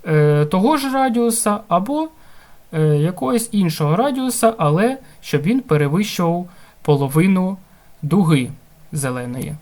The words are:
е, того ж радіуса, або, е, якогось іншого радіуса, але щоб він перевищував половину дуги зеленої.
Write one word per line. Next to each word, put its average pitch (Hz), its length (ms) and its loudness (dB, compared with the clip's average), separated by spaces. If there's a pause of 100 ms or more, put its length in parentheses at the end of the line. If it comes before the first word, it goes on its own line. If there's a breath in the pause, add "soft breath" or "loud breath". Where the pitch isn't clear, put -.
е, 151 400 4
того 208 300 2
ж 269 160 -4
радіуса, 233 760 0
або, 277 400 0 (640 soft breath)
е, 156 240 2
якогось 226 560 0
іншого 160 440 0
радіуса, 254 640 0
але 196 400 0 (220 loud breath)
щоб 143 220 -4
він 233 180 0
перевищував 170 880 -2 (340 loud breath)
половину 175 760 0 (460 soft breath)
дуги 156 480 2 (420)
зеленої. 127 680 -6